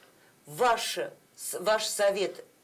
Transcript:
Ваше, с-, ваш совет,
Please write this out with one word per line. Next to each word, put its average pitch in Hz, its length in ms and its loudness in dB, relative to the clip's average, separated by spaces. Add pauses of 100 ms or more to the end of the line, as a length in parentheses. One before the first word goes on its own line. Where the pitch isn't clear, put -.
(460)
Ваше, 180 640 0 (240)
с-, - 240 -8
ваш 214 260 2
совет, 196 580 0 (200)